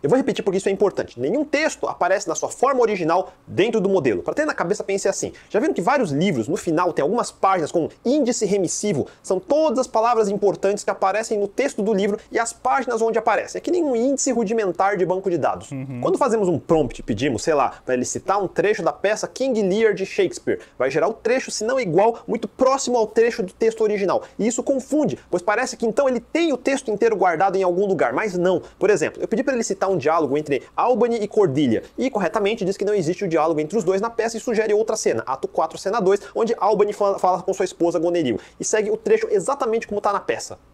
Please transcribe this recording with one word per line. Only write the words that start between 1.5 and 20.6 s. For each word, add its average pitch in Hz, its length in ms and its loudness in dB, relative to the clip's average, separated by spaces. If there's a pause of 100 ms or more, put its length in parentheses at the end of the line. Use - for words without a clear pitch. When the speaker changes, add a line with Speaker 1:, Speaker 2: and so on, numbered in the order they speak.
Speaker 1:
aparece - 420 0
na 156 60 -2
sua 147 140 -4
forma 254 320 0
original 185 520 0 (140)
dentro 214 340 0
do 190 80 2
modelo. 131 320 2
Pra 160 100 -4
ter 294 140 0
na 302 80 -2
cabeça, 180 300 -2
pense 196 260 -2
assim. - 240 -6 (160)
Já 190 100 0
viram 311 140 0
que - 80 -2
vários 226 300 2
livros, 139 360 0
no 160 80 -2
final, 175 380 0
tem 165 80 0
algumas 202 300 -2
páginas 190 400 0
com 156 180 0 (160)
índice 240 400 2
remissivo? 185 600 -2 (160)
São 185 160 -2
todas 302 400 2
as 247 80 -2
palavras 226 420 2
importantes 196 540 0
que 214 80 -2
aparecem 202 480 0
no 202 80 0
texto 247 340 -2
do 202 140 0
livro 202 240 0 (120)
e - 60 -2
as 226 160 -2
páginas 254 480 -2
onde 226 160 2
aparecem. 214 400 0
É - 40 -8
que 294 100 -4
nem 349 120 2
um 269 120 0
índice 269 360 0
rudimentar 202 680 0
de 175 80 2
banco 190 260 -2
de 170 60 0
dados. 104 340 -2
Speaker 2:
Uhum. 131 280 -8
Speaker 1:
Quando 165 200 0
fazemos 220 280 2
um 165 120 2
prompt 156 400 2
e - 40 -14
pedimos, 117 380 -2
sei 156 140 2
lá, 123 180 2 (100)
pra 127 120 0
ele 123 100 0
citar 190 340 -2
um 190 80 -2
trecho 202 360 0
da 160 100 2
peça 196 340 -2
King 240 360 -2
Lear 208 320 2
de 190 100 -4
Shakespeare, - 540 -2 (180)